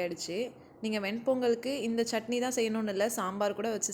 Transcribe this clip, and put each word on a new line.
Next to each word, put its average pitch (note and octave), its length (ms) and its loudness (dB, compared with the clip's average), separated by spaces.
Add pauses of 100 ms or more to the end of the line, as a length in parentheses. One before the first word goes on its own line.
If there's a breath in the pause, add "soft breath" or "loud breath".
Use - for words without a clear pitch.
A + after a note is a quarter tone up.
ஆயிடுச்சு. F3 380 -4 (440 loud breath)
நீங்க G#3+ 220 0
வெண்பொங்கலுக்கு A#3 680 2 (140)
இந்த A3+ 160 2 (100)
சட்னி A#3 320 0
தான் B3+ 120 0
செய்யணும்னு A3 380 0
இல்ல, G3+ 120 4 (120)
சாம்பார் G3+ 400 0
கூட A3+ 160 0
வச்சு - 180 -2